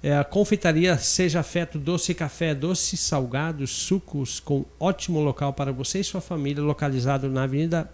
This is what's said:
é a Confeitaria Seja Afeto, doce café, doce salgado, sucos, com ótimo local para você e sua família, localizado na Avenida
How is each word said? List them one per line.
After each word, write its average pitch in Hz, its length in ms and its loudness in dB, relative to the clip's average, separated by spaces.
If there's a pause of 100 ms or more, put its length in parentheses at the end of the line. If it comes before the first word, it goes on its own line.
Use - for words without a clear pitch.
é 143 140 2
a 143 80 4
Confeitaria 180 720 4
Seja 175 420 2
Afeto, 165 380 -4
doce 165 340 -2
café, 156 420 -2
doce 170 420 0
salgado, 139 720 -2
sucos, - 760 -2
com 139 240 0 (140)
ótimo 180 420 0
local 143 320 0
para 139 200 -4
você 131 280 -4
e 202 40 -2
sua 190 160 -4
família, 147 420 -4
localizado 139 680 0
na 131 140 0
Avenida 156 500 0